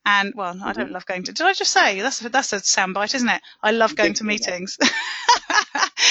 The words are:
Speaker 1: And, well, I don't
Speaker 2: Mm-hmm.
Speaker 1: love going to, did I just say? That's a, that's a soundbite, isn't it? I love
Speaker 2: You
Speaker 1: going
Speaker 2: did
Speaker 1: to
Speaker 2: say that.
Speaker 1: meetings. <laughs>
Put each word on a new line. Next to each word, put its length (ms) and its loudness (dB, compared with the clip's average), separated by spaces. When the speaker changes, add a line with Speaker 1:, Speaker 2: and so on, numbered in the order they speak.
Speaker 1:
And, 280 2
well, 300 -6
I 100 -4
don't 120 -4
Speaker 2:
Mm-hmm. 80 -10
Speaker 1:
love 120 -10
going 180 -6
to, 100 -10
did 120 0
I 80 4
just 180 -2
say? 300 2
That's 220 -4
a, 60 -8
that's 240 0
a 40 -2
soundbite, 580 0
isn't 140 0
it? 120 0
I 100 2
love 200 4
Speaker 2:
You 60 -12
Speaker 1:
going 160 2
Speaker 2:
did 40 -4
Speaker 1:
to 60 -6
Speaker 2:
say 140 0
that. 120 -6
Speaker 1:
meetings. 320 -8
<laughs> 800 0